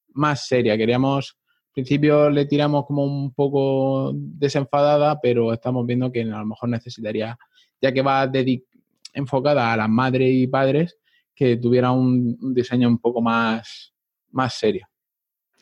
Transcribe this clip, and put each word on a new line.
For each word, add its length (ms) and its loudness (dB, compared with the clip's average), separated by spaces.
más 360 -2
seria. 320 2
Queríamos, 600 0
al 60 -20
principio 560 2
le 180 0
tiramos 380 0
como 200 -2
un 280 -4
poco 840 0
desenfadada, 1040 0
pero 320 0
estamos 320 -4
viendo 260 -2
que 120 -4
a 160 -6
lo 60 -8
mejor 240 -8
necesitaría, 680 -6
ya 120 2
que 80 0
va 260 2
dedi-, 380 -2
enfocada 580 0
a 60 0
las 120 0
madres 440 2
y 140 2
padres, 500 0
que 240 2
tuviera 340 2
un, 500 2
un 120 -6
diseño 360 2
un 100 2
poco 220 -2
más, 720 -4
más 220 -2
serio. 320 -2